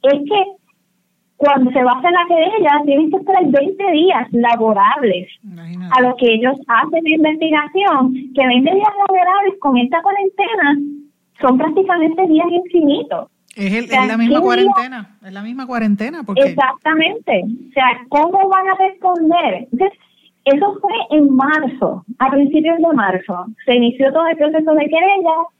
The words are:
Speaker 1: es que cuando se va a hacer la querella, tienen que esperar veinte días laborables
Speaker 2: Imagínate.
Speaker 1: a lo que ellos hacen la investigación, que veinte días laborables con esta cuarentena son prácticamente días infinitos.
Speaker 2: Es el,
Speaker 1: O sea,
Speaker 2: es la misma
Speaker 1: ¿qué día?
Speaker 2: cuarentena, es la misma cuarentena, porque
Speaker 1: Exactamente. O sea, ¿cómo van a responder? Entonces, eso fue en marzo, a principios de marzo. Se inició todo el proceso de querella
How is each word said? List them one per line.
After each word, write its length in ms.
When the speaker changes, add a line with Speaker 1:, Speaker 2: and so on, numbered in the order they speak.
Speaker 1:
es 100
que 300
cuando 360
se 120
va 80
a 60
hacer 140
la 160
querella, 580
tienen 240
que 80
esperar 300
veinte 440
días 400
laborables 960
Speaker 2:
Imagínate. 540
Speaker 1:
a 40
lo 140
que 200
ellos 200
hacen 360
la 60
investigación, 1040
que 140
veinte 260
días 200
laborables 520
con 180
esta 260
cuarentena 760
son 160
prácticamente 680
días 240
infinitos. 800
Speaker 2:
Es 180
el, 120
Speaker 1:
O 20
sea, 160
Speaker 2:
es 40
la 100
misma 180
Speaker 1:
¿qué 40
día? 20
Speaker 2:
cuarentena, 840
es 80
la 80
misma 240
cuarentena, 580
porque 200
Speaker 1:
Exactamente. 1000
O 300
sea, 140
¿cómo 400
van 220
a 60
responder? 960
Entonces, 260
eso 340
fue 140
en 260
marzo, 680
a 100
principios 480
de 160
marzo. 540
Se 100
inició 380
todo 140
el 100
proceso 380
de 100
querella 500